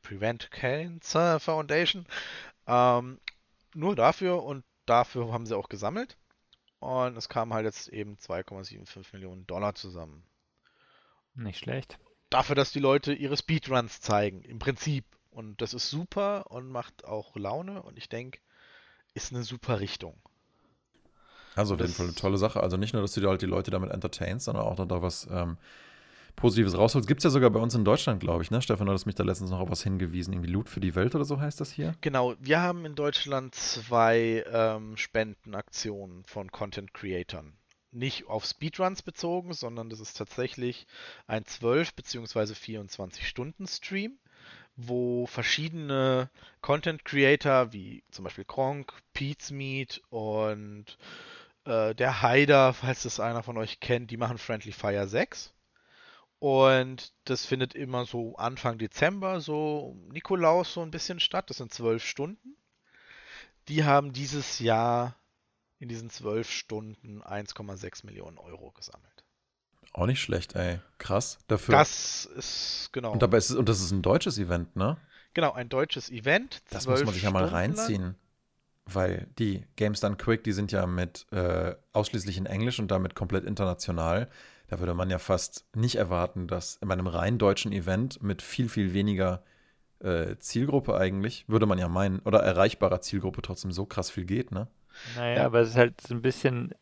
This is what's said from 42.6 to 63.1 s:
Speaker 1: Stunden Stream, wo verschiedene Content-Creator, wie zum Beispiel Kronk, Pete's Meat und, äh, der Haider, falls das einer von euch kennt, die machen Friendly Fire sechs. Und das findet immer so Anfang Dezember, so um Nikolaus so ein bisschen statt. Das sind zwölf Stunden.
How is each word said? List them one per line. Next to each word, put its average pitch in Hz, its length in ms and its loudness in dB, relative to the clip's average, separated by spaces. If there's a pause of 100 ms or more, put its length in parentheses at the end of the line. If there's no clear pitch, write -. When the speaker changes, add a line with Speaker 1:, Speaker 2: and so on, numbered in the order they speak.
Speaker 1:
Stunden 160 400 -8
Stream, 208 500 -6 (580)
wo 123 520 -2
verschiedene 135 1040 0 (300)
Content-Creator, 143 1120 2
wie 104 360 -14
zum - 140 -16
Beispiel 95 220 -10
Kronk, 135 460 -4 (220)
Pete's 143 380 -6
Meat 135 580 -8
und, 107 880 -4 (680)
äh, 113 280 2
der 123 300 2
Haider, 135 500 10
falls 127 300 -2
das 117 160 -4
einer 117 240 -2
von 117 160 -6
euch 107 200 -6
kennt, 120 300 -2
die 120 80 -8
machen 117 220 -2
Friendly 107 320 -6
Fire 101 360 -2
sechs. - 460 -4 (880)
Und 131 720 4 (100)
das 127 220 -2
findet 131 280 -2
immer 127 320 -4
so 117 300 -6
Anfang 120 420 -2
Dezember, 185 640 0
so 151 540 -4
um 87 160 -20
Nikolaus 165 640 4
so 175 80 -6
ein 160 100 -8
bisschen 165 300 -6
statt. - 280 -2
Das 165 60 -8
sind 120 160 -12
zwölf 113 320 0
Stunden. 208 540 -8 (1120)